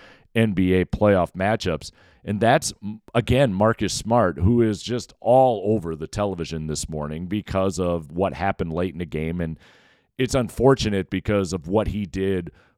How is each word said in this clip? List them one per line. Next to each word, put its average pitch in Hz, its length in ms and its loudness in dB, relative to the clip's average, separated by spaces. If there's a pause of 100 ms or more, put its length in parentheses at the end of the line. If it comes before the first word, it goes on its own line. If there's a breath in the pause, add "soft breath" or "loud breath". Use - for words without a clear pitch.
(340 loud breath)
N 113 200 2
B 92 200 2
A 92 120 4
playoff 98 480 2
matchups, 95 580 -4 (320 soft breath)
and 104 160 -4
that's, 165 320 2 (120)
m-, 104 180 -10 (140)
again, 123 380 2
Marcus 104 400 2
Smart, 104 440 2
who 110 240 4
is 107 220 0
just 117 360 -8
all 123 460 4
over 90 300 0
the 76 120 -10
television 85 600 -4
this 78 200 -6
morning 76 380 -8
because 95 540 -2
of 85 320 -2
what 90 220 -2
happened 87 380 -4
late 87 220 -2
in 85 60 -12
the 87 60 -6
game. 80 360 -4
And 80 160 -6 (600 soft breath)
it's 131 180 -2
unfortunate 117 760 2
because 98 420 0
of 82 160 -6
what 101 200 2
he 104 180 -4
did 92 460 -2 (260 soft breath)